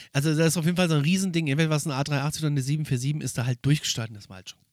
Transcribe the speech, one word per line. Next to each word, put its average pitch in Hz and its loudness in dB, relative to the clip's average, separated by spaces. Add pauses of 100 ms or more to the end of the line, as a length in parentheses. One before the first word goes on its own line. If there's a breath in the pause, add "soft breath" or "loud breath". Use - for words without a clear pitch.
(120)
also 151 0
das 165 4
ist 151 0
auf 156 0
jeden 175 2
Fall 180 4
so 160 4
ein 147 4
Riesending. 170 0
Entweder 156 2
war 156 2
es 143 -2
eine 147 -2
A 135 0
drei 143 0
achtzig 147 -2
oder 156 2
eine 143 0
sieben 147 -2
vier 135 0
sieben, 135 -2
ist - -6
da 120 -2
halt 123 -2
durchgestanden, 120 0
das 98 -20
war 95 -18
halt 92 -18
schon - -20 (140)